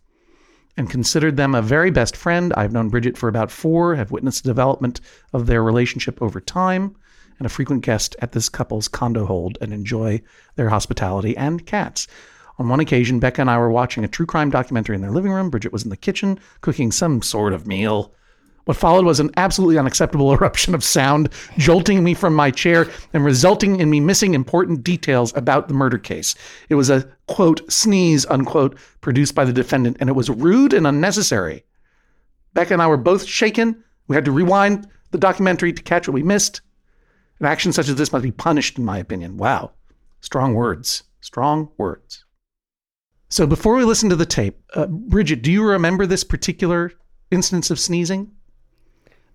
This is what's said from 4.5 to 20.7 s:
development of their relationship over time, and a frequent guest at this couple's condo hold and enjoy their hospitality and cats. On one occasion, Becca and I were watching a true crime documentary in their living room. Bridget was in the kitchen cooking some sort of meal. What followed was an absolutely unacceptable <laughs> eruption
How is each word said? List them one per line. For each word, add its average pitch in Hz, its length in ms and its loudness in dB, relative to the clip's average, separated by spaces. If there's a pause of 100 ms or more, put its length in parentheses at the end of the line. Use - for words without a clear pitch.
development 127 500 -2 (320)
of 120 140 -2
their 117 160 4
relationship 120 600 -2
over 98 180 -4
time, 185 560 -2 (420)
and 131 80 -6
a 110 40 -6
frequent 135 320 -2
guest - 400 -2
at 123 100 -6
this 113 160 -4
couple's - 400 -6
condo 117 380 -4
hold 92 340 -4
and 107 120 -8
enjoy 110 480 -4 (360)
their 113 140 0
hospitality 98 680 -2
and 160 300 -4
cats. - 400 -6 (520)
On 120 100 -2
one 131 120 2
occasion, 123 400 2
Becca 127 220 0
and 127 80 2
I 120 80 2
were 120 120 2
watching 117 340 -2
a 104 40 -4
true - 180 -4
crime 151 240 -2
documentary 123 460 -2
in 95 60 -4
their 98 80 -6
living 185 220 -2
room. 190 180 -2
Bridget 113 220 -4
was 107 120 -6
in 113 60 -8
the 95 60 -8
kitchen - 420 -2 (220)
cooking 127 320 -2
some 151 280 0
sort 104 320 -2
of 85 140 -6
meal. 104 480 -2 (520)
What 165 120 0
followed 180 260 4
was 165 160 4
an 151 160 0
absolutely 185 400 2
unacceptable 139 560 0
<laughs> - 0 -
eruption - 420 2